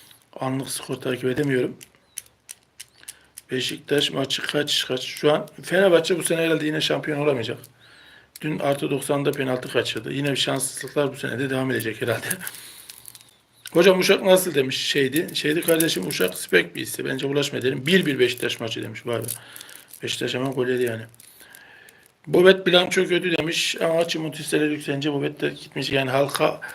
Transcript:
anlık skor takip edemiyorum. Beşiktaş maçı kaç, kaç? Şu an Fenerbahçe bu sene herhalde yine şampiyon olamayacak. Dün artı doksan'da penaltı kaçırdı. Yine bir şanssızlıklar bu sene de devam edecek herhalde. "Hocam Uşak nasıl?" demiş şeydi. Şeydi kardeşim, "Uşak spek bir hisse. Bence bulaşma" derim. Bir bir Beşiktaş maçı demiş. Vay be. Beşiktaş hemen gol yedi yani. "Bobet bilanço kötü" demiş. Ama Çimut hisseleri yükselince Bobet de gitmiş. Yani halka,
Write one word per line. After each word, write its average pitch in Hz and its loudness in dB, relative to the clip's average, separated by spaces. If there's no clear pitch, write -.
anlık 131 -2
skor - -8
takip 127 -4
edemiyorum. 131 0
Beşiktaş - 0
maçı - -2
kaç, - 0
kaç? 127 -4
Şu - 2
an - 0
Fenerbahçe 175 4
bu 156 -4
sene 165 0
herhalde 160 2
yine 151 0
şampiyon 147 0
olamayacak. 143 0
Dün 156 -4
artı 139 0
doksan'da 143 0
penaltı 131 -2
kaçırdı. 123 -2
Yine 143 -2
bir 135 0
şanssızlıklar 135 -2
bu 139 -12
sene 117 -6
de 135 -2
devam 131 0
edecek 110 -4
herhalde. 113 -2
"Hocam 185 6
Uşak 196 4
nasıl?" 185 4
demiş 131 0
şeydi. 143 0
Şeydi 151 -2
kardeşim, 160 2
"Uşak - -2
spek - 0
bir - -6
hisse. - -6
Bence 135 -4
bulaşma" 139 -2
derim. 131 -2
Bir 180 4
bir 135 0
Beşiktaş 123 0
maçı 117 -6
demiş. 113 -12
Vay 117 0
be. 113 -6
Beşiktaş 123 -4
hemen 127 -2
gol 123 -2
yedi 123 0
yani. 113 -2
"Bobet 185 6
bilanço 180 4
kötü" 175 0
demiş. 156 -2
Ama 170 2
Çimut 156 -4
hisseleri 151 0
yükselince 147 -4
Bobet 143 -4
de 147 0
gitmiş. 143 -8
Yani 135 0
halka, 139 2